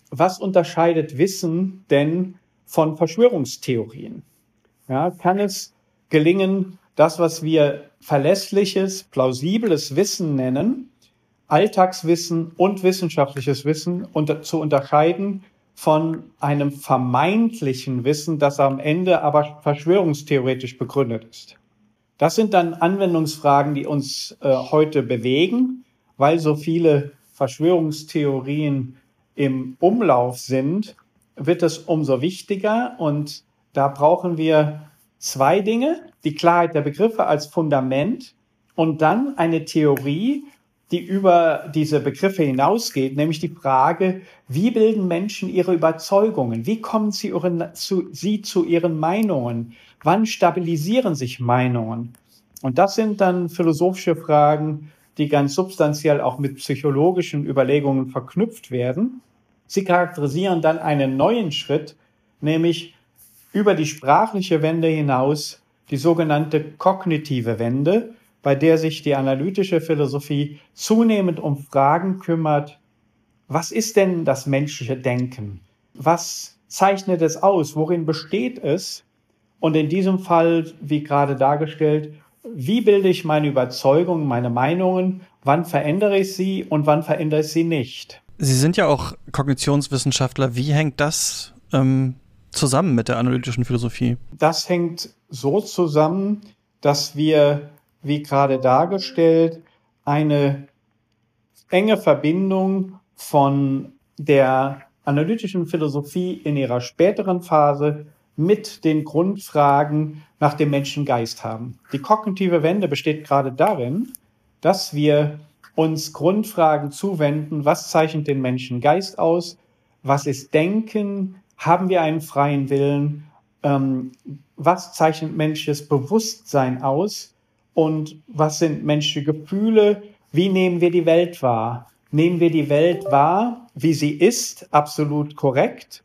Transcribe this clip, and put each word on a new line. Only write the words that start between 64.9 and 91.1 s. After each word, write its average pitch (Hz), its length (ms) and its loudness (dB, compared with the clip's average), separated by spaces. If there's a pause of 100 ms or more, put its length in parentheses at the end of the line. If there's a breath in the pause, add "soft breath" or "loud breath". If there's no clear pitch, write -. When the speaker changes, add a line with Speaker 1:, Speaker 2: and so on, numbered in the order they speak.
Speaker 1:
die 139 80 -4
sogenannte 156 640 0 (140)
kognitive 147 800 -2
Wende, 147 540 0 (280 loud breath)
bei 139 140 2
der 160 220 4
sich 160 240 -4
die 143 140 0
analytische 160 680 0
Philosophie 147 760 -2 (140)
zunehmend 214 680 2
um 139 180 -2
Fragen 160 640 0
kümmert, 156 600 -2 (680)
was 160 240 -6
ist 220 260 -2
denn 185 280 2
das 131 200 -2
menschliche 139 500 -4
Denken? 123 640 -6 (340)
Was - 640 -2 (100)
zeichnet 190 540 0
es 160 200 0
aus? 190 340 2
Worin 160 300 -2
besteht 185 540 -4
es? - 440 -4 (560)
Und 160 160 0
in 151 140 0
diesem 190 300 0
Fall, 165 600 2
wie 147 240 -4
gerade 143 320 0
dargestellt, 151 800 0 (300 loud breath)
wie 220 380 -4
bilde 196 280 4
ich 170 160 -2
meine 151 220 2
Überzeugungen, 143 800 2
meine 120 240 -2
Meinungen? 185 720 0 (220 loud breath)
Wann 160 220 2
verändere 190 540 0
ich 190 160 -2
sie 190 280 -4
und 151 220 -2
wann 151 180 4
verändere 156 380 -2
ich 151 60 -2
sie 165 160 0
nicht? 151 580 -6 (160)
Speaker 2:
Sie 135 180 2
sind 143 220 2
ja 185 100 4
auch - 260 0 (180)
Kognitionswissenschaftler. 135 1200 0
Wie 135 160 -2
hängt 147 300 0
das, - 520 -4 (200)